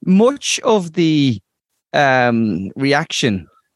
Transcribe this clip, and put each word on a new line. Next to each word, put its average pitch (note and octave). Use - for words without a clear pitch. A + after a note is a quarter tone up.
Much A3+
of F#3
the, D3+
um, A#2+
reaction C3+